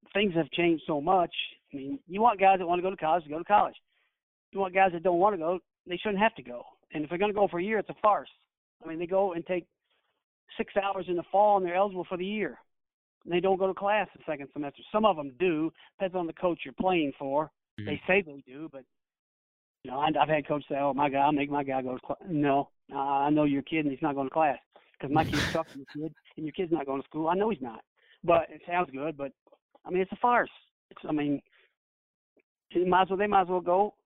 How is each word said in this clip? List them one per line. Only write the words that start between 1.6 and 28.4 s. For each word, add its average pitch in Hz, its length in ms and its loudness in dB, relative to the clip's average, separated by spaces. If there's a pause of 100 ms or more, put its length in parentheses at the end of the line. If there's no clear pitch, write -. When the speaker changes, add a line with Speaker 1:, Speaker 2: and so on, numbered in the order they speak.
Speaker 1:
I - 60 -12
mean, 269 300 -8
you 185 140 -4
want 226 180 4
guys 190 200 6
that 175 80 -2
wanna 175 140 0
go 185 80 0
to 190 80 -6
college 160 260 0
to 147 60 -18
go 147 80 -6
to 170 80 -8
college. 202 300 4 (760)
You 190 80 -6
want 190 140 -2
guys 190 180 6
that 165 120 -6
don't 175 160 2
wanna 202 180 4
go, 170 220 -2 (280)
they 180 100 -6
shouldn't 202 220 -2
have 220 160 2
to 131 80 -16
go. 120 200 -14 (280)
And 151 120 -4
if 147 60 -8
they're 175 80 -4
gonna 208 160 0
go 202 140 4
for 170 120 -4
a 175 40 -2
year, 214 160 0
it's - 100 -8
a 156 60 -10
farce. 185 340 2 (540)
I 165 40 -14
mean, 160 120 -8
they 175 80 -6
go 190 260 0
and 165 120 -6
take 180 200 -4 (920)
six - 200 -6
hours 196 300 -2
in 180 80 -2
the 170 80 -2
fall, 202 340 4
and 185 80 2
they're 170 100 -2
eligible 185 280 0
for 180 140 -8
the 180 80 -6
year. 196 340 -6 (640)
And 170 100 -6
they 175 60 2
don't 190 180 2
go 190 100 0
to 190 60 -2
class 196 420 0
the - 100 -20
second 139 280 -8
semester. 143 380 -10
Some 214 140 0
of 185 120 4
'em 139 220 -8
do. 160 340 0 (240)
Depends 185 180 -4
on 175 120 -2
the 160 60 -8
coach 170 300 -2
you're 131 100 -12
playing 170 440 0
for. 143 340 -2 (280)
Speaker 2:
Mm-hmm. 104 60 -8
Speaker 1:
They 147 200 -6
say 190 160 4
they 143 240 -14
do, 143 260 -14
but, 135 120 -18 (1000)
you 123 80 -12
know, 131 80 -6
I, 147 80 2 (120)
I've 143 100 4
had 151 160 0
coaches 147 240 -4
say, 143 80 -4
"Oh, 139 160 0
my 143 160 2
guy, 139 100 0
I'll 143 120 4
make 143 180 0
my 143 140 -2
guy 135 180 -4
go 127 140 -6
to 120 100 -14
class." - 220 -10
No, 143 420 0 (240)
I, 139 340 0
I - 20 2
know 151 160 4
your 139 180 0
kid, 160 220 -2
and 143 60 0
he's 131 100 -8
not 147 140 -2
going 135 120 -4
to - 60 -10
class 156 260 0 (400)
'cause 135 100 -8
my 160 140 2
kid's 147 280 0
tougher 160 200 -4
than 139 140 -16 (100)
your 156 140 -8
kid, 151 60 -18 (220)
and 160 80 -8
your 147 80 -8
kid's 180 180 -4
not 147 140 -2
going 139 160 -4
to - 60 -16
school. 156 220 -4
I 175 60 2
know 208 140 0
he's 139 120 -4
not. 113 220 -12 (400)
But 165 260 4